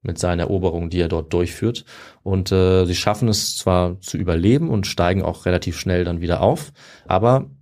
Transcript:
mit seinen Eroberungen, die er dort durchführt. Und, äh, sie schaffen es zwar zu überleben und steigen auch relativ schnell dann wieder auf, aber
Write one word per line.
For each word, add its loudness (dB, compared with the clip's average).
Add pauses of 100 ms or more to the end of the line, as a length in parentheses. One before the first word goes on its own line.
mit -6
seinen 0
Eroberungen, -2
die 0
er 0
dort -4
durchführt. -2 (400)
Und, -2
äh, 4
sie -2
schaffen 0
es -2
zwar 0
zu -10
überleben 2
und -2
steigen 0
auch -6
relativ -2
schnell 0
dann -4
wieder -2
auf, 0 (360)
aber 2 (120)